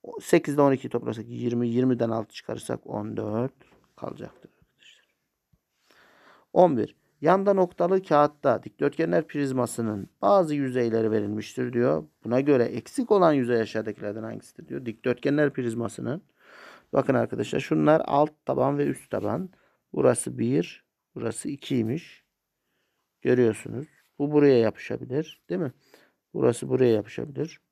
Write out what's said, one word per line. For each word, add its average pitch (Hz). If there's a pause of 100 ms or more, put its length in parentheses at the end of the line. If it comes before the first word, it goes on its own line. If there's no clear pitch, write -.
O, -
sekizde 151
on 139
iki 127
toplarsak 117
yirmi, 120
yirmiden 120
altı 110
çıkarırsak -
on 107
dört 110 (440)
kalacaktır -
arkadaşlar. - (1400)
On 170
bir. 107 (240)
Yanda 196
noktalı 185
kağıtta 147
dikdörtgenler 160
prizmasının 120 (140)
bazı 180
yüzeyleri 120
verilmiştir 107
diyor. 139 (200)
Buna 123
göre 139
eksik -
olan 180
yüzey 120
aşağıdakilerden 107
hangisidir 110
diyor. 135
Dikdörtgenler 139
prizmasının, 120 (680)
bakın -
arkadaşlar, 117
şunlar 156
alt 151 (140)
taban 135
ve 143
üst -
taban. 107 (420)
Burası 123
bir, 131 (300)
burası 113
ikiymiş. 139 (1000)
Görüyorsunuz. 120 (320)
Bu 147
buraya 143
yapışabilir, 120
değil 185
mi? 139 (640)
Burası 127
buraya 127
yapışabilir. 131 (120)